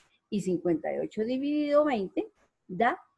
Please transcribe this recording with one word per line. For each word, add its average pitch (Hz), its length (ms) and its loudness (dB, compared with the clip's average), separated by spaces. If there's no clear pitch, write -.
Y 202 140 -2
cincuenta 170 500 0
y 139 60 -4
ocho 156 260 -4
dividido 294 600 2
veinte 269 480 -2
da 226 320 0